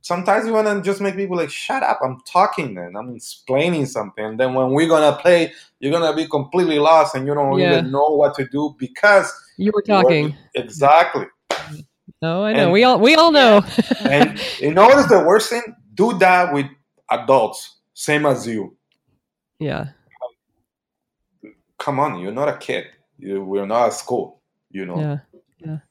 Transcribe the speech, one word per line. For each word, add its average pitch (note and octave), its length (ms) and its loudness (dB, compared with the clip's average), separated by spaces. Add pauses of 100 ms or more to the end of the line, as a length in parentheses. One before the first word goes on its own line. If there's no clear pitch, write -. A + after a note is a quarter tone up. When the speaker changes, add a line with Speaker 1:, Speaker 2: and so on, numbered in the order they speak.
Speaker 1:
sometimes G3 460 -2
you A3+ 80 -4
wanna G#3 260 0
just G3 220 -4
make G3 140 -4
people F#3+ 200 -6
like, D3+ 140 -4
"Shut - 320 -6
up, - 200 -2
I'm C3 220 -6
talking, F3+ 480 -2
man. F2 240 -14
I'm A#2+ 180 -14
explaining D3 720 -4
something." G#2+ 400 -10
And A2 160 -8
then B2+ 140 -2
when C3 160 0
we're D#3 180 2
gonna D3+ 300 4
play, E3+ 340 2 (280)
you're C#3 120 -4
gonna D#3+ 240 -2
be D#3+ 120 -4
completely D3+ 500 -2
lost D3+ 360 4
and C3 120 -6
you D3 80 -2
don't C#3 240 0
Speaker 2:
Yeah. F3 220 2
Speaker 1:
even C3 100 -6
know C#3+ 180 0
what D3 280 2
to C3+ 120 -6
do D3 300 -6
because G3 520 2 (280)
Speaker 2:
You G3 160 -2
were G#3 120 -2
Speaker 1:
you G#3+ 80 2
are F#3 80 4
Speaker 2:
talking. D3+ 320 2 (200)
Speaker 1:
Exactly. C#3 720 2 (960)
Speaker 2:
No, E3+ 220 -4
I G#3+ 100 -4
know. C4 100 2
Speaker 1:
And F3 80 2
Speaker 2:
We G#3+ 120 4
all, B3+ 160 4
we C#4 160 6
all E4 160 6
know. A#3 300 6 (220)
<laughs> - 240 -4
Speaker 1:
and D3 320 2 (200)
you D3 120 -2
know G3 140 8
what C4+ 100 8
is C4 120 2
the G3 140 6
worst F#3+ 280 2
thing? A#3+ 120 -6 (300)
Do A3 280 0
that F3+ 340 4
with C#3 120 -4 (440)
adults, A#2 640 -2 (180)
same D3+ 320 -2
as C3 200 -2
you. G#2+ 300 -8 (840)
Speaker 2:
Yeah. D3 280 -8 (1900)
Speaker 1:
Come C#3 220 -6
on, C#3+ 200 -4
you're F#2+ 120 -10
not C#3 160 -6
a C#3+ 80 -12
kid. - 300 -10 (320)
You, G2 260 -8
we're G2 220 -6
not A#2 200 0
at A2+ 80 -2
school, - 460 -10 (300)
you F#3 140 -12
know? F3 140 -10
Speaker 2:
Yeah, D3 200 -6 (460)
yeah. D#3 140 -12 (120)